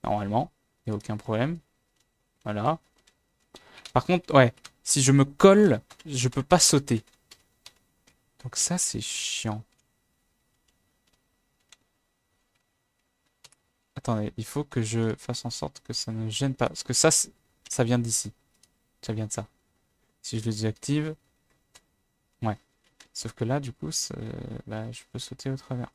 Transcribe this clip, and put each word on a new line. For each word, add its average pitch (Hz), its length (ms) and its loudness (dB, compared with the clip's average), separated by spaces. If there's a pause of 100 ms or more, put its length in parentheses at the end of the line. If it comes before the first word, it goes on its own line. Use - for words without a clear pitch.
Normalement, 104 460 -2 (340)
il 113 60 -4
n'y - 20 -2
a 104 40 -4
aucun 107 200 -8
problème. 127 420 -2 (840)
Voilà. 110 340 -2 (1120)
Par 131 120 2
contre, 175 300 0
ouais, 127 180 8 (300)
si - 180 0
je 131 100 6
me 139 140 8
colle, 196 560 8 (240)
je 131 220 -2
peux 131 160 -2
pas 180 160 4
sauter. 135 440 4 (1400)
Donc 123 120 -12
ça, - 220 -2
c'est - 240 -4
chiant. - 600 -6 (4000)
Attendez, 107 420 -2
il 110 80 -8
faut 147 180 -6
que 131 180 -4
je 113 340 0
fasse - 300 -8
en 123 40 -6
sorte - 340 -10
que - 100 -10
ça - 180 -6
ne 110 180 -6
gêne 135 260 -2
pas. 117 120 0
Parce - 160 -8
que 123 100 -4
ça, 160 180 4
c'est, - 200 0 (380)
ça - 140 0
vient 120 160 2
d'ici. 117 320 -4 (680)
Ça 113 120 -6
vient 107 140 -4
de 110 60 -8
ça. 107 140 -8 (720)
Si - 180 -6
je 107 60 -8
le 113 60 -2
désactive, 143 640 -4 (1300)
ouais. 190 160 -2 (560)
Sauf - 200 -10
que - 120 -6
là, 131 140 -2
du 131 140 -10
coup, 156 180 -10
ça, - 240 -6 (520)
bah, 110 240 -8
je 117 100 -16 (100)
peux 127 80 -8
sauter - 320 -10
au 131 60 -6
travers. 123 380 -8